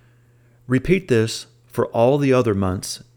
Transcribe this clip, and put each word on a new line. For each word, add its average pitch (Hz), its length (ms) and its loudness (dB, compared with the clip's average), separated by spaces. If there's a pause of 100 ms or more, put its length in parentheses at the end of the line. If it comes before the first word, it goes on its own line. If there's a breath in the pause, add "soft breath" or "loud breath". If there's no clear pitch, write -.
(680 soft breath)
Repeat 131 420 0
this 113 380 0 (200)
for - 200 -2
all 123 320 2
the 139 140 0
other 120 220 2
months 95 480 -4 (140)